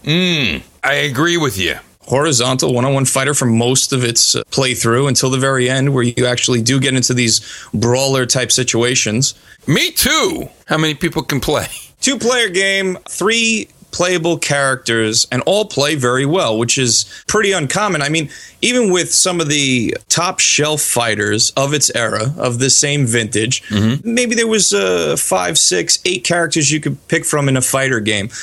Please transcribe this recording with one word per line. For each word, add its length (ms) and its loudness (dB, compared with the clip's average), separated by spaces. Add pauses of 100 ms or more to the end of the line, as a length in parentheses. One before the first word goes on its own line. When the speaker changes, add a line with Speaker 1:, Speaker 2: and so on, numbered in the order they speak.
Speaker 1:
Mm, 580 0 (200)
I 120 0
agree 420 0
with 220 -2
you. 180 -2 (260)
Speaker 2:
Horizontal 680 0
one-on-one 320 0
fighter 300 0
for 100 0
most 480 2
of 100 0
its, 320 2
uh, 160 -2
playthrough 580 2
until 200 2
the 80 0
very 320 2
end, 240 2
where 100 2
you 220 0
actually 380 0
do 180 2
get 140 0
into 180 2
these 300 0 (320)
brawler-type 760 0
situations. 840 0 (320)
Speaker 1:
Me 240 2
too. 580 -2 (160)
How 140 0
many 160 0
people 280 -4
can 160 -4
play? 280 -2 (340)
Speaker 2:
Two-player 480 0
game, 480 0 (140)
three 580 0 (220)
playable 460 0
characters, 960 0
and 140 -2
all 180 2
play 300 -2
very 320 0
well, 320 0
which 180 0
is 300 0 (200)
pretty 260 2
uncommon. 500 -2
I 80 -2
mean, 180 -2 (320)
even 320 2
with 220 0
some 260 0
of 80 -2
the 480 0 (140)
top 300 0
shelf 420 0
fighters 760 0
of 160 0
its 220 0
era, 420 -2
of 220 -2
the 100 0
same 380 2
vintage, 640 0
Speaker 1:
Mm-hmm. 440 2
Speaker 2:
maybe 200 0
there 120 2
was, 280 2
uh, 440 0
five, 380 0
six, 480 2
eight 180 -4
characters 480 0
you 100 0
could 180 -4 (100)
pick 160 -2
from 240 0
in 80 2
a 60 0
fighter 360 0
game, 300 -2 (140)